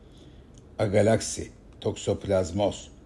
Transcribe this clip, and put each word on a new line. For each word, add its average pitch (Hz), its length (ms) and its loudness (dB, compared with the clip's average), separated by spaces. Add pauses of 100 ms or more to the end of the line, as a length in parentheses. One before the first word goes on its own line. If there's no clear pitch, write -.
(800)
agalaksi, 104 680 2 (340)
toksoplazmoz, 95 1080 -2 (140)